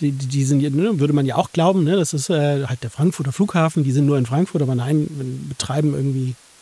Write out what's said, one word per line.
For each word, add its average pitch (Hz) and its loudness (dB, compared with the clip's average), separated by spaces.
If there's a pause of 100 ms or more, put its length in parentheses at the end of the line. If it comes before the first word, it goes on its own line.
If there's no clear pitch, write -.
Die, 143 0
die, 135 -4
die 135 0
sind, 139 4 (140)
ne, 190 2
würde 147 2
man 143 2
ja 135 -2
auch 165 0
glauben, 175 2
ne? 160 2
Das 185 0
ist, 143 -4
äh, 143 0
halt 123 -6
der 117 -8
Frankfurter 143 0
Flughafen. 160 0
Die 135 2
sind 139 2
nur 143 2
in 127 0
Frankfurt, 151 0
aber 131 0
nein, 139 0 (400)
betreiben 143 -2
irgendwie, 131 -2 (280)